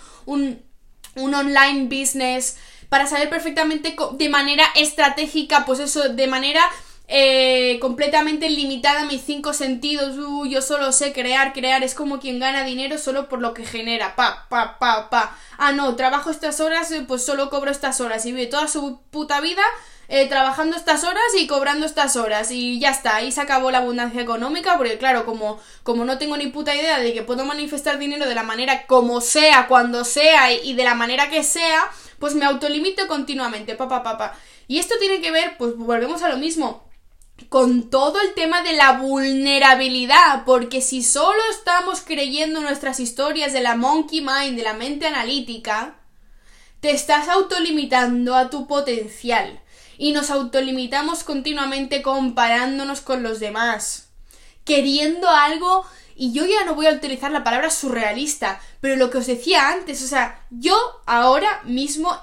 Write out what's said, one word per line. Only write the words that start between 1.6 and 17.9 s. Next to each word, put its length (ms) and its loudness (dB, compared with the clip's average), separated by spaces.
business, 720 -4
para 180 4
saber 220 0
perfectamente 680 -2
co-, 160 -4
de 180 -2
manera 360 4
estratégica, 880 2
pues 140 0
eso, 300 -2
de 180 0
manera 340 0
eh, 720 4
completamente 720 0
limitada 520 0
a 40 -2
mis 180 -6
cinco 300 -6
sentidos. 640 -4
"Uh, 280 -6
yo 160 -2
solo 300 -2
sé 220 0
crear, 400 0
crear". 300 0
Es 100 -4
como 260 -6
quien 200 -8
gana 240 -2
dinero 340 -6
solo 320 -6
por 100 -6
lo 140 -4
que 120 -14
genera. 500 -6
Pa, 340 -2
pa, 280 -2
pa, 320 0
pa. 280 0
"Ah, 140 2
no, 240 0
trabajo 340 0
estas 300 -4
horas, 320 0
eh, 160 -6
pues 180 -4
solo 240 -2
cobro 220 -2
estas 300 -2